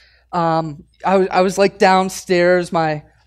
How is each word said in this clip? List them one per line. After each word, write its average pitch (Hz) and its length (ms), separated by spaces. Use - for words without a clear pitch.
um, 160 520
I, 185 100
w-, 190 180
I 185 100
was, 185 160
like, 196 220
downstairs. 180 920
My 156 340